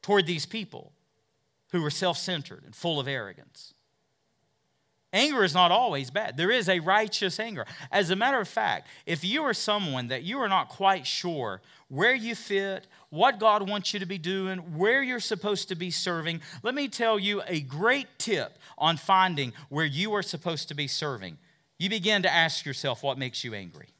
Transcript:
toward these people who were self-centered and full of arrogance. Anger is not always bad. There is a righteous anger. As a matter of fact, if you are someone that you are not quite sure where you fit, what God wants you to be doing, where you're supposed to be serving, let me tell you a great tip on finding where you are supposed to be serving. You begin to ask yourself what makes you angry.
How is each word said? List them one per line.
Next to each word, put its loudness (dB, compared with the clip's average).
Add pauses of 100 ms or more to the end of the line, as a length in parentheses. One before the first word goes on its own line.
toward 4
these -4
people -12 (800)
who 0
were 0
self-centered -2
and -20
full -2
of -4
arrogance. -10 (1400)
Anger 4
is 2
not 6
always 2
bad. -4
There 2
is 2
a 4
righteous 2
anger. -6 (260)
As 2
a 2
matter 2
of -2
fact, -2 (180)
if -4
you -2
are 0
someone 0
that -4
you -4
are 0
not 2
quite 2
sure -2 (280)
where 4
you -2
fit, -4 (240)
what 4
God 4
wants -4
you -4
to -4
be -6
doing, -4 (180)
where 4
you're -2
supposed -2
to -4
be -6
serving, -2 (200)
let -2
me -2
tell 2
you 0
a -2
great 0 (120)
tip -2 (180)
on 2
finding 2 (180)
where 0
you -2
are 0
supposed -4
to -10
be -4
serving. -6 (400)
You -2
begin 2
to 2
ask 2
yourself -4
what -2
makes -6
you -8
angry. -14 (120)